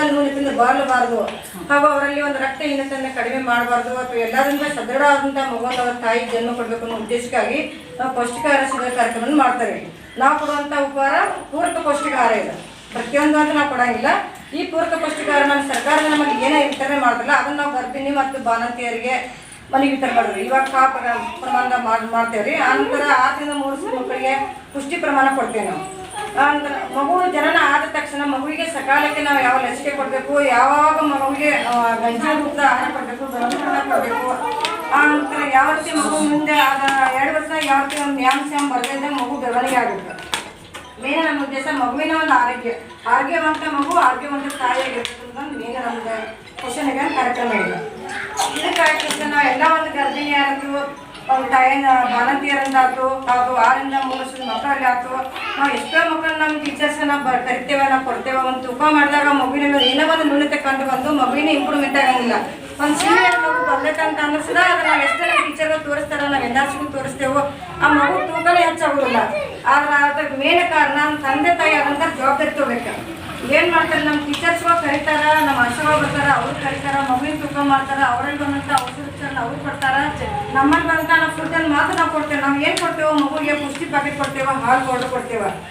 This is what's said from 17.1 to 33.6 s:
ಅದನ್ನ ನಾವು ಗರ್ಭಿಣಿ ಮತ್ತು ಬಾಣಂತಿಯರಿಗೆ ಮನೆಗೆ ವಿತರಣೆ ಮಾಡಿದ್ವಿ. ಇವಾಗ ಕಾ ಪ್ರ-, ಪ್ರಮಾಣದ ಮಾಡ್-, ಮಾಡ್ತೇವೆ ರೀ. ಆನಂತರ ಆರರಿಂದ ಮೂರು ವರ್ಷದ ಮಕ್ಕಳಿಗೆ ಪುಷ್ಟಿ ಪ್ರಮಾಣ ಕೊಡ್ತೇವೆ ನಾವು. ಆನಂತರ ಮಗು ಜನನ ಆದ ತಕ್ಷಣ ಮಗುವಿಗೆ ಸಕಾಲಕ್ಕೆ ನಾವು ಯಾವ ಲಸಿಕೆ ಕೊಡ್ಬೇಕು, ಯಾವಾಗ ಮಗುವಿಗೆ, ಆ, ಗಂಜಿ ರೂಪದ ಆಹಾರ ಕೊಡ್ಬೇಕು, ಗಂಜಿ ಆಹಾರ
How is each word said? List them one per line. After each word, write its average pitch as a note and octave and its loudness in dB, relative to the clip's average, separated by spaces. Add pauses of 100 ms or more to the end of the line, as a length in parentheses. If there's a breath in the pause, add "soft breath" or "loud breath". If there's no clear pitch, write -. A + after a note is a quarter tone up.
ಅದನ್ನ C#4+ 0
ನಾವು C#4+ -2
ಗರ್ಭಿಣಿ C4+ -4
ಮತ್ತು C4+ -2
ಬಾಣಂತಿಯರಿಗೆ A#3+ -4 (320 loud breath)
ಮನೆಗೆ C4+ 4
ವಿತರಣೆ B3+ 0
ಮಾಡಿದ್ವಿ. G#3+ 0
ಇವಾಗ B3+ 2
ಕಾ C4 4
ಪ್ರ-, A#3+ -2
ಪ್ರಮಾಣದ B3 0 (100)
ಮಾಡ್-, A3+ 0
ಮಾಡ್ತೇವೆ A#3 0
ರೀ. C#4 -2
ಆನಂತರ D#4 2 (160)
ಆರರಿಂದ C#4 0
ಮೂರು C#4 -4
ವರ್ಷದ C4+ -6
ಮಕ್ಕಳಿಗೆ C4 -4 (160)
ಪುಷ್ಟಿ C#4 -6
ಪ್ರಮಾಣ C4+ 2
ಕೊಡ್ತೇವೆ A3 -2
ನಾವು. F3+ -6 (600)
ಆನಂತರ C#4+ 2 (260)
ಮಗು F4+ 2
ಜನನ D#4+ 2
ಆದ D4 4
ತಕ್ಷಣ D4 -4
ಮಗುವಿಗೆ D4+ -4
ಸಕಾಲಕ್ಕೆ D4 0
ನಾವು C#4+ 2
ಯಾವ B3+ 4
ಲಸಿಕೆ C4 -2
ಕೊಡ್ಬೇಕು, C#4 -2
ಯಾವಾಗ C#4+ 4
ಮಗುವಿಗೆ, C#4+ 0
ಆ, A#3 2
ಗಂಜಿ A#3 0
ರೂಪದ C#4+ -4
ಆಹಾರ C4+ 2
ಕೊಡ್ಬೇಕು, B3+ -6
ಗಂಜಿ A#3+ -2
ಆಹಾರ - 0